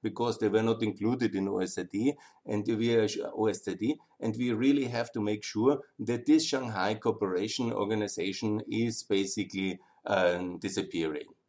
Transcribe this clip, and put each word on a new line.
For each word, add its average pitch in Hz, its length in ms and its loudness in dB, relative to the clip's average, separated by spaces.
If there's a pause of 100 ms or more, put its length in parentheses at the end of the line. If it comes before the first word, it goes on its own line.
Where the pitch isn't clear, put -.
because 113 340 -2
they 107 120 2
were 110 120 4
not 113 220 2
included 107 520 0
in 98 120 0
O 95 120 -2
S 92 160 -2
C 90 80 -4
D, 113 300 0 (320)
and 107 220 -2
we 117 280 2
are 110 120 4
sh-, - 120 -4 (140)
O 110 140 2
S 104 160 -2
C 92 120 -4
D, 131 220 -2 (220)
and 110 160 -2
we 123 160 0
really 131 380 2
have 117 240 -4
to 110 80 -2
make 104 200 0
sure 123 380 2 (200)
that 120 260 -2
this 156 200 6
Shanghai 110 500 0
Cooperation 110 760 0
Organization 104 1000 -2
is 117 340 -2
basically, 95 760 0 (260)
um, 90 520 2
disappearing. 82 720 -4 (200)